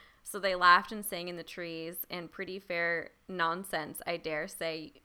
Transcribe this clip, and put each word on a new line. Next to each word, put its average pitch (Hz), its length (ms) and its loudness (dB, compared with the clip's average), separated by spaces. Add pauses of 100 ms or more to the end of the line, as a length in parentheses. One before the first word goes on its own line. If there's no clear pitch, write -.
(220)
"So - 160 -6
they 190 160 2
laughed 180 380 8
and 214 120 -6
sang 175 240 -6
in 175 80 -6
the 165 60 -8
trees, 165 540 -8 (120)
and 175 240 -8
pretty 190 260 -8
fair 170 520 -2 (180)
nonsense, 170 800 -2
I 170 100 0
dare 160 320 -2
say 160 460 -4 (100)